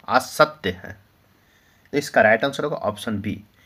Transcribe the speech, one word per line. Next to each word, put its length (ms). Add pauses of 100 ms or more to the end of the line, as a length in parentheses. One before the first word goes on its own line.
असत्य 640
है, 280 (960)
तो 40
इसका 240
right 240
answer 180
होगा 120
option 460
B, 220 (220)